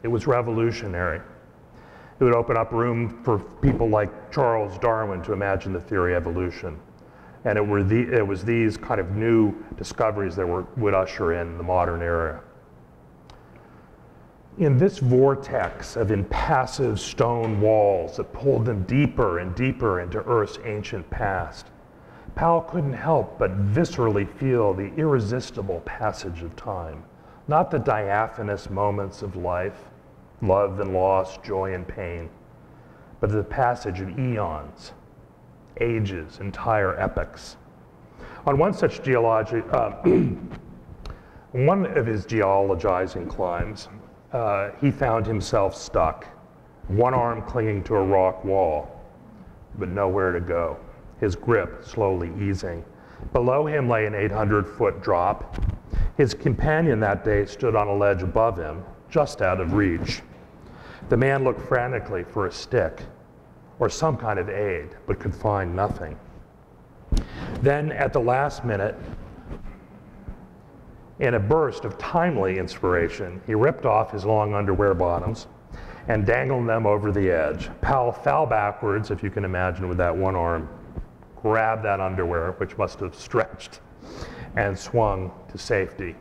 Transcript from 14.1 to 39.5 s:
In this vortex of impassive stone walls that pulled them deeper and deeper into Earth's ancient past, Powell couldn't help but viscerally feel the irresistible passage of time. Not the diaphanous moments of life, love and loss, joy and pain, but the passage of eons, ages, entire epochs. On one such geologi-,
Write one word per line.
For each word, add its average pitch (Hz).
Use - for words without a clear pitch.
In 143
this 196
vortex 127
of 110
impassive 117
stone 113
walls 101
that -
pulled 131
them 107
deeper 110
and 92
deeper 120
into 90
Earth's 110
ancient 104
past, 95
Powell 165
couldn't 156
help 135
but 98
viscerally 113
feel 120
the 98
irresistible 117
passage 92
of 82
time. 82
Not 151
the 156
diaphanous 104
moments 101
of 95
life, 90
love 98
and 95
loss, 95
joy 95
and 90
pain, 85
but 104
the 107
passage 113
of 92
eons, 98
ages, 101
entire 98
epochs. -
On 139
one 180
such -
geologi-, 117